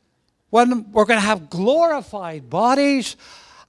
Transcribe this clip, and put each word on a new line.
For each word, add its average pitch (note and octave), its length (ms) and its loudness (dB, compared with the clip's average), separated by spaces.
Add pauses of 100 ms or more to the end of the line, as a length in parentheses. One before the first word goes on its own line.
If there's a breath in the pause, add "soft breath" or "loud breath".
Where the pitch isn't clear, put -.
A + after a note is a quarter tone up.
(500)
when A#3 420 2
we're G#3+ 140 2
gonna A3 160 2
have G3 280 -2
glorified G3+ 1000 -2
bodies. C4 640 0 (540 loud breath)